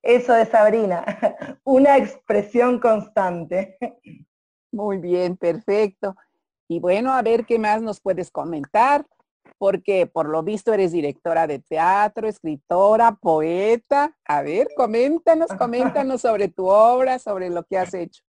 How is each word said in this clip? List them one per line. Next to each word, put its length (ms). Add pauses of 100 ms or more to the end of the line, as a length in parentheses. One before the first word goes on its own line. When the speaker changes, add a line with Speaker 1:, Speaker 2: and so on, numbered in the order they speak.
Speaker 1:
eso 320
es 140
Sabrina, 560
<laughs> 580
una 340
expresión 800
constante. 960 (960)
Speaker 2:
Muy 240
bien, 400
perfecto. 800 (520)
Y 120
bueno, 340
a 80
ver 240
qué 120
más 240
nos 200
puedes 280
comentar, 760 (520)
porque 500
por 200
lo 140
visto 320
eres 180
directora 540
de 140
teatro, 680
escritora, 840
poeta. 1040 (100)
A 160
ver, 340
coméntanos, 760
Speaker 1:
<laughs> 100
Speaker 2:
coméntanos 640
sobre 260
tu 200
obra, 520
sobre 320
lo 120
que 140
has 160
hecho. 360